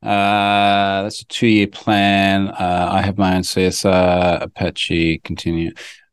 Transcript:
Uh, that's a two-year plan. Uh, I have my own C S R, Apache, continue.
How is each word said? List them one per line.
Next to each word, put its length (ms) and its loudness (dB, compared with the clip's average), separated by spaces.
Uh, 1000 2
that's 180 -10
a 60 -20
two-year 400 2
plan. 800 2
Uh, 440 -2
I 100 0
have 160 -4
my 180 2
own 60 0
C 220 -2
S 200 -2
R, 580 2
Apache, 760 -4
continue. 540 -6